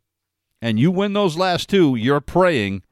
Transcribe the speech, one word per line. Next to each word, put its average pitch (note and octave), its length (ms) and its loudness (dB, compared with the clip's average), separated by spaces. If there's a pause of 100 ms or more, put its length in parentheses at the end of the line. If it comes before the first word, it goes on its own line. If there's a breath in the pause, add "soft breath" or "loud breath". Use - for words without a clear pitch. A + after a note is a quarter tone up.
(640)
and A2+ 180 0
you D#3+ 100 4
win G3 220 -2
those G3 240 -2
last F3+ 320 -2
two, E3+ 260 2
you're C3 280 0
praying A#2 680 0